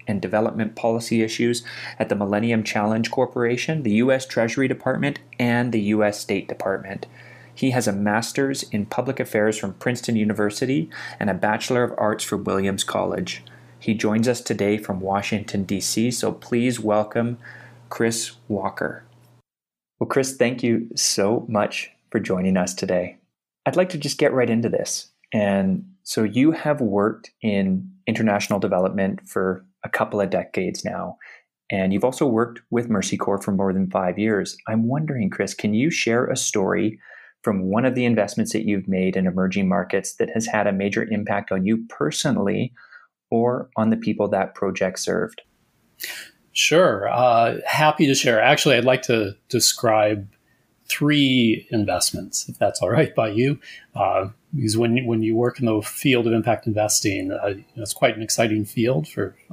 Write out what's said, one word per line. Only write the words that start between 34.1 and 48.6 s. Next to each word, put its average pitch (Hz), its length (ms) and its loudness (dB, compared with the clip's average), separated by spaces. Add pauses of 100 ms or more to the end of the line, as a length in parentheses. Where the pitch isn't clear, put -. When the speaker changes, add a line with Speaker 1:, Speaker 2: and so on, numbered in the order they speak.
Speaker 1:
years. 101 360 0 (120)
I'm 113 200 0
wondering, 135 440 -2
Chris, - 240 -4
can 104 180 -2
you 123 160 2
share 120 380 0
a 127 100 -2
story 98 600 0 (420)
from 98 220 0
one 101 200 2
of 131 120 2
the 123 100 0
investments 110 480 2
that - 140 -2
you've 101 200 0
made 92 280 0
in 95 100 2
emerging 92 420 0
markets 92 500 0
that - 180 0
has 113 100 -2
had 107 220 0
a 98 60 2
major 101 360 0
impact 104 420 -2
on 95 140 0
you 113 240 2
personally 110 840 -2 (580)
or 120 440 0
on 110 140 2
the 110 80 2
people 107 300 0
that 95 260 0
project 95 460 -2
served? 92 420 -4 (1120)
Speaker 2:
Sure. 123 580 4
Uh, 120 560 4
happy 151 400 4
to 139 80 4
share. 120 260 4
Actually, 139 360 6